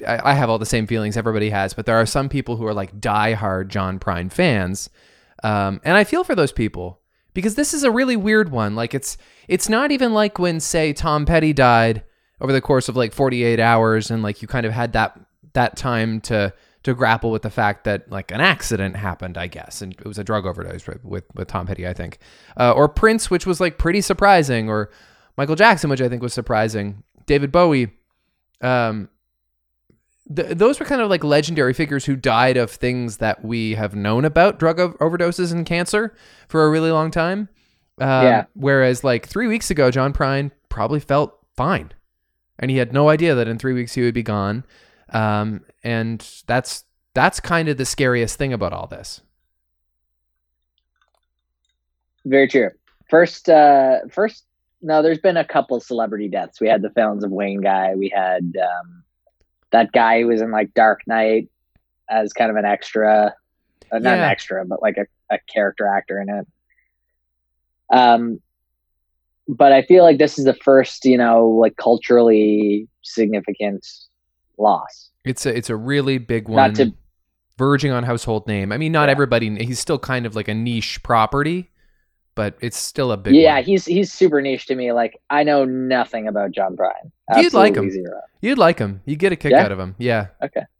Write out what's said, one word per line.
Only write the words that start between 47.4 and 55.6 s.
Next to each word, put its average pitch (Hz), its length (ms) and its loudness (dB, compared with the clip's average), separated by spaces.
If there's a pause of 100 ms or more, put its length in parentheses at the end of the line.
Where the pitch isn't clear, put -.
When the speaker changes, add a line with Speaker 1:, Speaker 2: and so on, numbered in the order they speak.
Speaker 1:
of 135 80 -2
the 127 80 -6
scariest 123 520 -2
thing 139 140 -6
about 98 220 -4
all 87 120 -10
this. - 360 -18 (3000)
Speaker 2:
Very 135 220 4
true. 120 220 2 (400)
First, 170 400 4
uh, 143 500 6 (120)
first, 214 340 -4 (360)
no, 156 200 0
there's 156 180 0
been 180 180 2
a 156 80 0
couple 131 340 -2